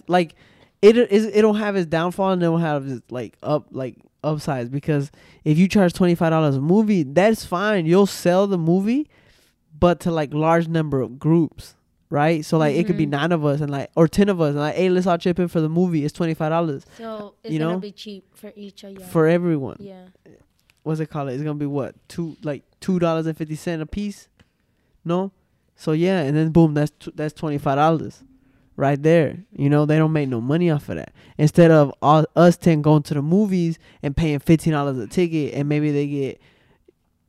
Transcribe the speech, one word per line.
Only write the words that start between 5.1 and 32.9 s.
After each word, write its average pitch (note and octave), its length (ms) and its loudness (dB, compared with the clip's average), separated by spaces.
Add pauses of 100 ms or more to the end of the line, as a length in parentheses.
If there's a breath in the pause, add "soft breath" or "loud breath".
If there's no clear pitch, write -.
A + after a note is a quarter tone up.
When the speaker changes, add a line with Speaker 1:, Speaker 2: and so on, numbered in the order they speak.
Speaker 1:
if D3+ 140 2
you F#3 100 4
charge F3+ 240 4
twenty-five F3 380 0
dollars D#3 260 2
a C3 40 -2
movie, F#3+ 440 2
that's F3+ 400 2
fine. F#3+ 420 -2
You'll F#3+ 200 4
sell F#3 420 0
the F#3+ 100 -2
movie, G3 500 0 (680 soft breath)
but F3 220 2
to, F3+ 100 -4
like, D3+ 240 -4
large D#3+ 340 2
number D#3 320 -2
of A#2+ 200 -8
groups, D#3+ 540 0 (360)
right? D3+ 340 0
So, E3 140 0
like, D3+ 180 0
it F3 100 0
could F3 100 -2
be D#3 80 0
Speaker 2:
Mm-hmm. D3 80 -4
Speaker 1:
nine D3 200 -2
of D#3+ 120 -2
us D3 160 0
and, D3 100 -6
like, C#3 260 -8
or E3 120 4
ten G3+ 200 2
of F#3 120 0
us D3+ 100 0
and, C#3+ 100 -4
like, D3 160 -4
"Hey, F#3 120 0
let's F3+ 200 0
all E3+ 100 2
chip F3 220 -2
in F3 80 0
for E3+ 120 -2
the D#3 80 0
movie. E3 360 0
It's D3+ 80 -4
twenty-five D#3+ 380 -4
dollars." E3 340 -4 (140)
Speaker 2:
So A3 360 -14 (100)
it's A3+ 80 -10
Speaker 1:
You D#3 80 -2
Speaker 2:
gonna E3 140 -2
Speaker 1:
know? F#3 60 -6
Speaker 2:
be G3+ 120 -14
cheap G3+ 320 -18 (120)
for G#3 200 -20
each G3+ 280 -20
of G3 80 -20
y'all. F#3+ 100 -20
Speaker 1:
For E3+ 260 2
everyone. E3 520 0
Speaker 2:
Yeah. F#3+ 260 -20 (800)
Speaker 1:
What's D#3 140 -4
it D#3 120 -6
called? C#3 180 -8
It's C3+ 160 -6
gonna D3+ 160 -6
be D3 60 -6
what? C#3+ 280 -6 (140)
Two, E3+ 340 -10
like, C#3+ 220 -10 (160)
two F#3+ 180 -2
dollars E3 280 -2
and D#3+ 100 -6
fifty D#3 180 -8
cents E3 280 -6
a D#3 40 -10
piece? G3+ 400 -10 (800)
No? F#3 260 -4 (460)
So, - 160 -4
yeah, F3 300 0
and C#3 140 -2
then D#3+ 140 0
boom, D#3 240 4
that's D3 240 -2
tw-, - 180 -16
that's D3+ 180 -8
twenty-five D3 420 -4
dollars D3+ 480 0 (500 soft breath)
right C#3 260 0
there. E3 520 2
You C#3 180 -2
know, D3 160 4
they D#3 100 2
don't D#3 160 2
make D3 160 -2
no B2 120 -4
money D#3+ 300 0
off D3 180 -4
of F2 80 -8
that. - 160 -14 (260 soft breath)
Instead E3 320 6
of D3+ 220 6 (100)
all, D3+ 220 4 (100)
us E3+ 220 6
ten D#3 260 2
going D3+ 220 4